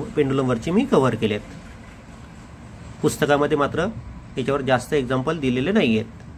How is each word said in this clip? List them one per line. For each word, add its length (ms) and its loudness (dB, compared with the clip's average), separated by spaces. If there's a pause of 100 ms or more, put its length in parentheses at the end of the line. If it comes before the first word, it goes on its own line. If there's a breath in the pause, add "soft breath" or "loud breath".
(160)
पेंडुलमवरचे 560 2
मी 140 4
cover 300 4
केलेत. 260 0 (1600)
पुस्तकामध्ये 560 2
मात्र 300 0 (500)
याच्यावर 240 0
जास्त 320 2
example 460 0
दिलेले 320 0
नाही 260 4
आहेत, 140 -4 (260)